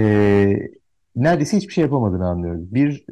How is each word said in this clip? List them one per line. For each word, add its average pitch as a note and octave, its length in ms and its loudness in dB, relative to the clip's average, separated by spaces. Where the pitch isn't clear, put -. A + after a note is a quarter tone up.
neredeyse D3+ 420 0
hiçbir G3 160 -4
şey F3+ 80 0
yapamadığını G#2+ 460 -2
anlıyoruz. F2 460 -6
Bir, C#3+ 380 -2